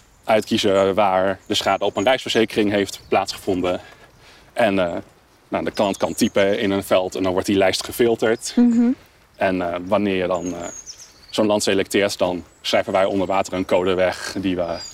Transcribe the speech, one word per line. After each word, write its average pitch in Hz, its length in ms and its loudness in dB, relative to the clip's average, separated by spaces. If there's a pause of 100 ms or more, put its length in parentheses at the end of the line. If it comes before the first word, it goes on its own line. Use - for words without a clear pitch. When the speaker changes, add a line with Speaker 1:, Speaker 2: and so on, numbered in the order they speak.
(240)
Speaker 1:
uitkiezen 104 720 2
waar 95 520 2
de 104 80 -4
schade 98 300 0
op 101 120 -2
een 101 80 0
reisverzekering 113 640 2
heeft 101 380 -2
plaatsgevonden. 92 720 -2 (720)
En, 101 260 2
eh, 90 180 -2 (520)
nou, 85 160 -4
de - 60 -4
klant 98 260 0
kan 87 180 -4
typen 101 440 0
in 107 120 0
een 98 140 -2
veld 92 300 0
en - 80 -4
dan 92 100 0
wordt 92 140 -2
die 101 100 0
lijst 95 280 2
gefilterd. 117 720 0
Speaker 2:
Mhm. 240 300 4 (500)
Speaker 1:
En, 92 260 0
eh, 87 240 -4
wanneer 101 300 2
je 90 100 0
dan, 87 180 -2 (100)
eh, 85 120 -10 (640)
zo'n - 160 0
land 104 160 2
selecteert, 98 560 0
dan 90 260 -2 (160)
schrijven - 320 0
wij 95 120 4
onder 98 220 0
water 95 260 -2
een 92 120 -2
code 92 300 0
weg 90 440 -2
die 92 180 -2
we 87 100 -2 (260)